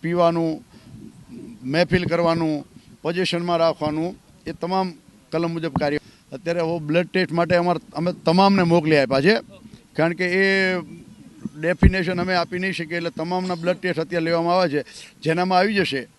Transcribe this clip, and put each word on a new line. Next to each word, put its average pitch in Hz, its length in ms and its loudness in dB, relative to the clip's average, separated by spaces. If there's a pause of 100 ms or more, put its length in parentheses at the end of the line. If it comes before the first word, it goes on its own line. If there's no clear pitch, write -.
પીવાનું, 170 500 0 (1120)
મહેફિલ 175 420 0
કરવાનું, 165 600 0 (360)
પોઝિશનમાં 175 560 -2
રાખવાનું, 160 520 0 (360)
એ 160 80 -10
તમામ 185 340 -2 (440)
કલમ 165 200 -2
મુજબ 165 280 -6
કાર્ય. 147 200 -2 (320)
અત્યારે 165 300 -4
હવે 165 180 -2
બ્લડ 160 280 0
ટેસ્ટ 185 240 -2
માટે 170 240 2
અમાર-, 175 380 0
અમે 170 180 -2 (140)
તમામને 190 380 6
મોકલી 160 360 4
આપ્યા 135 220 2
છે, 190 140 4 (600)
કારણ 165 240 0
કે 180 60 0 (140)
એ 196 60 4 (1080)
ડેફિનેશન 175 640 2
અમે 185 160 -2
આપી 175 240 -2
નહીં 185 140 -2
શકીએ. 170 240 -6
એટલે 170 140 -4
તમામના 180 500 -4
બ્લડ 175 180 -2
ટેસ્ટ 170 200 -2
અત્યારે 165 260 -2
લેવામાં 170 300 0
આવે 185 140 2
છે, 139 120 -2 (400)
જેનામાં 180 380 0
આવી 185 160 2
જશે 147 260 0 (180)